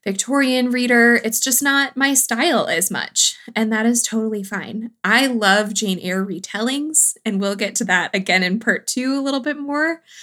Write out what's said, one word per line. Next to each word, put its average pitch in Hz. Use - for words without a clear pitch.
Victorian 254
reader. 240
It's 226
just 262
not 277
my 277
style 254
as 165
much, -
and 220
that 220
is 240
totally 220
fine. 208
I 240
love 214
Jane 185
Eyre 190
retellings, 233
and 196
we'll 202
get 202
to 226
that 185
again 185
in 190
part 196
two 262
a 269
little 269
bit 294
more, 302